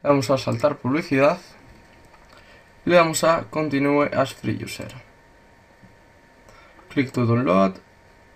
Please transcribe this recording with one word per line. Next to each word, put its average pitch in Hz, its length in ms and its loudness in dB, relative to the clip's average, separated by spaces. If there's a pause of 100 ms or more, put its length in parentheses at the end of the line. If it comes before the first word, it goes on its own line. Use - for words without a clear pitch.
Le 147 60 -2
vamos 143 220 2
a 135 80 2
saltar - 400 -2
publicidad. 143 600 0 (1500)
Le 175 100 4
damos 165 260 2
a 165 280 2
Continue 143 640 0
as 131 180 0
Free 113 320 -6
User. - 260 -12 (2000)
Click 131 240 -2
to 120 140 0
download. 98 480 2 (600)